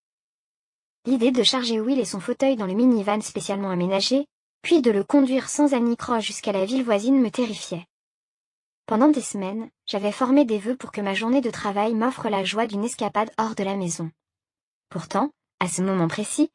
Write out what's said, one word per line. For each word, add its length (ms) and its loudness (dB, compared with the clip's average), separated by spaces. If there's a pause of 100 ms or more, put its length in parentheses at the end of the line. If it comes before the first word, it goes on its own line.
(1040)
L'idée 260 2
de 120 2
charger 360 0
Will 220 0
et 60 -2
son 140 -8
fauteuil 360 0
dans 100 -4
le 60 -2
minivan 480 4
spécialement 480 -6
aménagé, 580 0 (360)
puis 180 4
de 100 4
le 140 2
conduire 460 2
sans 240 2
anicroche 500 0
jusqu'à 280 -6
la 120 0
ville 200 0
voisine 360 2
me 100 2
terrifiait. 540 -6 (1000)
Pendant 220 4
des 140 2
semaines, 480 -8 (160)
j'avais 240 -2
formé 340 4
des 140 0
vœux 180 -4
pour 140 -14
que 100 -8
ma 140 -2
journée 260 2
de 120 -2
travail 420 -2
m'offre 340 -2
la 140 0
joie 240 -2
d'une 180 -4
escapade 540 -2
hors 160 -2
de 80 -4
la 140 -2
maison. 340 -6 (800)
Pourtant, 420 -4 (300)
à 80 -4
ce 140 -4
moment 260 2
précis, 460 -2